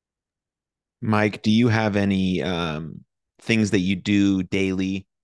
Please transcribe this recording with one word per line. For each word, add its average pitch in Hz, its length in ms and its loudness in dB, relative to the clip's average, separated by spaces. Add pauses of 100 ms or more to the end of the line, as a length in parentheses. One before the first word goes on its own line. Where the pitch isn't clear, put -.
(1000)
Mike, 107 420 0
do 107 100 2
you 117 180 4
have 107 260 0
any, 95 460 0
um, 82 640 -6 (340)
things 110 320 0
that 104 80 2
you 92 160 0
do 98 480 2
daily, 95 600 -2 (180)